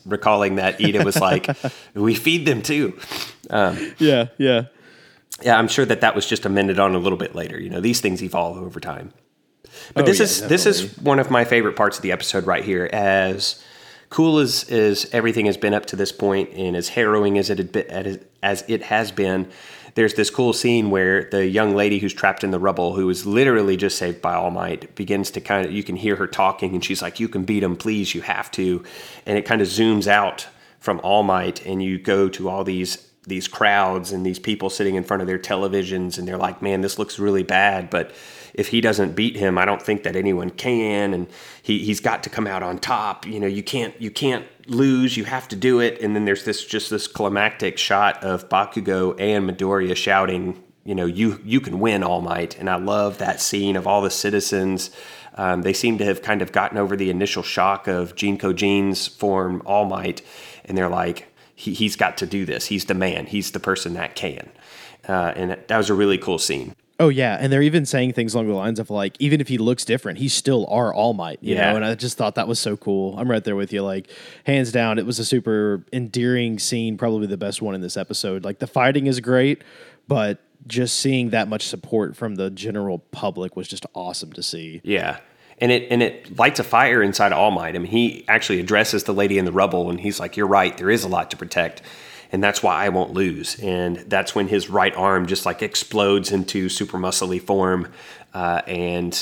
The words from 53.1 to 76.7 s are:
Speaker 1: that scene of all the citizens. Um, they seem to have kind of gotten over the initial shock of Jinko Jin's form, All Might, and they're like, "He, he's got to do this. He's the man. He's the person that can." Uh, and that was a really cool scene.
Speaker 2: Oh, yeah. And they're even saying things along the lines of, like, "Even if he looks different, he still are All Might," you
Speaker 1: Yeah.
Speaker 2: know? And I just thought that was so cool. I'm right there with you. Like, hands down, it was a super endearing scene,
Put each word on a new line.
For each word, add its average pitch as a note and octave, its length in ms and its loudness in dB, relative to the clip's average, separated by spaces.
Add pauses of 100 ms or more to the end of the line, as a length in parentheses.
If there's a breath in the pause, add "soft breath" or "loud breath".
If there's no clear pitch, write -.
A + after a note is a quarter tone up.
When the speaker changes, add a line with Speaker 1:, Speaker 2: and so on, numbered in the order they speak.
Speaker 1:
that G2+ 240 -2
scene G2 340 0
of F#2 120 -2
all G2+ 120 4
the G2 100 2
citizens. G2 800 -2 (440 loud breath)
Um, F2+ 280 0
they F#2+ 120 2
seem A2+ 240 0
to G#2 80 -2
have F#2+ 160 0
kind G#2 180 0
of F2+ 120 -6
gotten G2+ 260 0
over G2+ 180 0
the G2 140 0
initial F2+ 320 -2
shock G2 460 0
of F2+ 260 -2
Jinko G2+ 400 0
Jin's G2 520 2
form, F#2 600 -2
All G#2 180 2
Might, F#2 380 -4 (420 loud breath)
and F#2 140 -4
they're F2+ 100 2
like, F2 380 -2 (280 soft breath)
"He, G2 200 -8
he's G#2+ 200 0
got F#2+ 240 0
to F#2+ 80 -4
do F#2+ 200 -2
this. - 200 -6
He's G2+ 200 -2
the G2 80 0
man. F2+ 320 -2
He's G2+ 240 -4
the F#2 100 -6
person F#2 320 -2
that E2+ 220 -8
can." - 340 -8 (580 loud breath)
Uh, F2+ 300 0
and F2+ 140 -2 (160)
that A2+ 100 0
was G#2 140 2
a G#2 40 2
really G2 220 4
cool F2+ 220 -2
scene. - 360 -4 (240)
Speaker 2:
Oh, D#3+ 120 6
yeah. C3 280 0
And C3+ 140 0
they're C#3 80 6
even D3+ 240 4
saying B2+ 300 0
things A2+ 180 -2
along A2+ 160 0
the G#2 60 0
lines G#2 260 -2
of, A2 80 -8
like, G2+ 300 -4
"Even C#3+ 240 2
if - 60 -10
he B2+ 100 0
looks A#2 260 0
different, G#2+ 340 -4
he C3+ 120 -2
still B2+ 400 2
are A2+ 240 0
All A#2 180 2
Might," E2+ 300 -8
you - 120 -2
Speaker 1:
Yeah. E2+ 180 4
Speaker 2:
know? G#2+ 40 2
And A2 80 0
I A2+ 100 -2
just B2 220 -6
thought G#2+ 200 -2
that A2 120 -2
was A2+ 100 -2
so G#2 200 -2
cool. G2 400 -2
I'm B2 120 -2
right A2 140 0
there G#2 100 -4
with G2 160 -4
you. G2+ 120 -4
Like, F#2+ 260 -6 (360 loud breath)
hands C3 280 0
down, A2+ 260 2
it G2+ 60 0
was A2 140 -4
a A2+ 80 -4
super G#2+ 640 0
endearing A#2+ 640 -2
scene, A2+ 380 -4